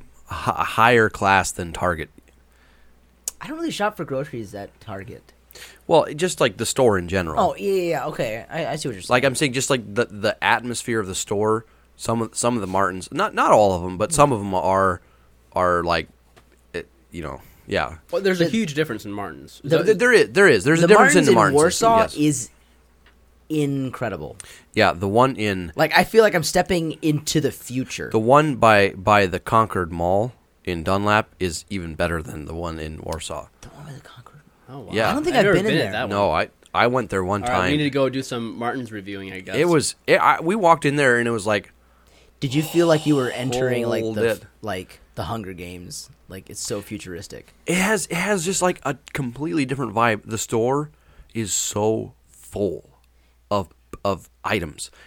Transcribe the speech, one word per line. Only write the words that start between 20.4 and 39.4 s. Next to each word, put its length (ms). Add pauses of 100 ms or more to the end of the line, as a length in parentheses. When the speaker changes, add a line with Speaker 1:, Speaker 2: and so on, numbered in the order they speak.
Speaker 1:
is. 160
There's 160
Speaker 2:
the 60
Speaker 1:
a 20
difference 260
Speaker 2:
Martins 140
Speaker 1:
in 60
Speaker 2:
in 20
Speaker 1:
Martins, 200
Speaker 2:
Warsaw 460
Speaker 1:
yes. 140
Speaker 2:
is 340 (1000)
incredible. 880 (360)
Speaker 1:
Yeah, 200
the 140
one 280
in 400
Speaker 2:
Like, 200
I 80
feel 200
like 100
I'm 100
stepping 580
into 400
the 100
future. 600
Speaker 1:
the 80
one 360
by, 360
by 340
the 140
Concord 520
Mall 420 (300)
in 200
Dunlap 460 (100)
is 300
even 260
better 260
than 240
the 80
one 260
in 220
Warsaw. 460 (140)
Speaker 2:
The 80
one 160
by 80
the 80
Concord 400 (280)
Speaker 3:
Oh, 100
wow. 140
Speaker 1:
Yeah. 160
Speaker 2:
I 40
don't 100
think 120
Speaker 3:
I've 40
Speaker 2:
I've 60
Speaker 3:
never 100
Speaker 2:
been 100
Speaker 3:
been 80
Speaker 2:
in 60
Speaker 3:
at 40
Speaker 2:
there. 80
Speaker 3:
that 120
one. 80
Speaker 1:
No, 200
I, 180 (240)
I 140
went 220
there 140
one 200
Speaker 3:
All 60
right, 140
Speaker 1:
time. 80
Speaker 3:
we 60
need 60
to 60
go 200
do 140
some 340
Martins 340
reviewing, 420
I 80